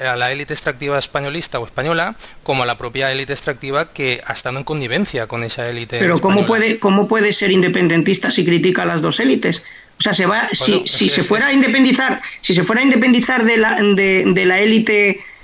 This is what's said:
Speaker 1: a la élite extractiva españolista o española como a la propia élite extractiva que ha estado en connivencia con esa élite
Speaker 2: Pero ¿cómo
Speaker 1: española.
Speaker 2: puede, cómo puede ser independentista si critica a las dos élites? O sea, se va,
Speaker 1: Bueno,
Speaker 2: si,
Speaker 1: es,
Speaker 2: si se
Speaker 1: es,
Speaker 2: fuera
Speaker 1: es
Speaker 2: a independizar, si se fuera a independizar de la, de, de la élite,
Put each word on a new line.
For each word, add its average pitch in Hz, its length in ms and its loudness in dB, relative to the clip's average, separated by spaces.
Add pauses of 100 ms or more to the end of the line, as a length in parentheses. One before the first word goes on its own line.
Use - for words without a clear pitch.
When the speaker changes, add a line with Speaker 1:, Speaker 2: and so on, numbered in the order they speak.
Speaker 1:
a 127 160 -2
la 123 160 -2
élite 143 220 -8
extractiva 143 440 -4
españolista 143 600 -6
o 113 60 -8
española 165 480 -4 (280)
como 135 200 -2
a 120 40 -2
la 120 120 -4
propia 131 340 -4
élite 135 220 -6
extractiva 143 580 -6
que 127 320 -4
ha - 80 -6
estado 127 240 -8
en 139 80 -8
connivencia 139 600 -4
con 117 180 -8
esa 117 240 -8
élite 117 300 -6
Speaker 2:
Pero 170 200 2
¿cómo 190 220 2
Speaker 1:
española. - 60 2
Speaker 2:
puede, 220 320 0
cómo 196 280 2
puede 208 280 2
ser 202 160 0
independentista 180 800 2
si 185 120 0
critica 175 420 2
a - 20 -2
las 170 160 -2
dos 165 180 -2
élites? 226 420 0 (360)
O - 40 -4
sea, 208 120 0
se 185 100 0
va, 208 240 0 (100)
Speaker 1:
Bueno, 202 200 2
Speaker 2:
si, 185 40 -2
Speaker 1:
es, - 80 -4
Speaker 2:
si - 200 0
se - 100 0
Speaker 1:
es, - 80 -2
Speaker 2:
fuera 220 160 2
Speaker 1:
es 285 60 0
Speaker 2:
a - 20 0
independizar, 262 680 2 (180)
si - 140 0
se 175 100 2
fuera 226 160 0
a 262 40 2
independizar 254 600 2
de 226 140 2
la, 220 240 2
de, 196 460 2
de 185 180 2
la 185 140 2
élite, 214 600 2 (240)